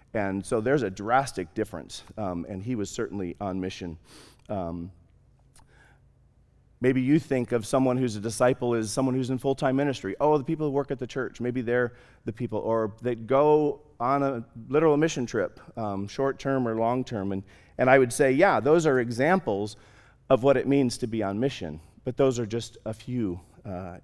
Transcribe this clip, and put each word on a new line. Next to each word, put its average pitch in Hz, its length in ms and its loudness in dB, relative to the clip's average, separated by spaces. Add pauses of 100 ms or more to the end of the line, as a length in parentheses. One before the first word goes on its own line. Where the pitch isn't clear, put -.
(140)
and 98 300 -2
so 117 160 0
there's 131 220 2
a 98 80 -2
drastic 101 640 -2
difference, - 480 -8 (160)
um, 90 300 -4
and 95 120 -8
he 123 140 -6
was 101 160 -4
certainly 98 500 -6
on 95 200 -4
mission. 92 360 -8 (520)
Um, 87 420 -6 (1900)
maybe 131 200 2
you 139 200 4
think 123 320 -2
of 113 120 0
someone 127 320 2
who's 123 200 -2
a 101 40 -8
disciple 120 540 0
as 110 160 -2
someone 131 240 0
who's 131 160 -2
in 131 80 -2
full-time 135 380 0
ministry. 131 420 -2
Oh, 151 180 4
the 135 80 0
people 156 220 -4
who 139 60 -2
work 139 180 -2
at 135 80 -6
the 127 80 -8
church, - 340 -8
maybe 123 220 -2
they're 120 300 0 (320)
the 110 80 -6
people, 107 260 -4
or 110 340 0 (100)
that 117 260 -4
go 147 520 4 (200)
on 139 220 0
a 127 220 -2 (240)
literal 147 280 4
mission 151 280 0
trip, 107 360 -2 (180)
um, 101 300 -4
short-term 135 580 -2
or 113 80 -2
long-term. 113 560 -2
And, 98 140 -4 (340)
and 127 100 4
I 135 100 10
would 123 140 4
say, 135 200 4
yeah, 147 260 4
those 151 260 4
are 135 140 4
examples 120 800 0 (520)
of 127 140 6
what 139 140 6
it 117 100 0
means 135 320 2
to 123 80 -4
be 110 160 -2
on 101 160 -2
mission, 90 420 -4 (240)
but 127 120 -8
those 131 240 4
are 113 60 -4
just 113 380 -8
a 110 80 -6
few, 110 480 -6 (240)
uh, 90 400 -10